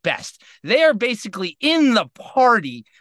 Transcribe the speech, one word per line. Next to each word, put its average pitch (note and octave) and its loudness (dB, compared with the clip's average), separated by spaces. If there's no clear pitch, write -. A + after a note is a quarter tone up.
best. - -8
They A#3 0
are D#4 4
basically G3 -6
in D4 2
the F3 0
party F#3 0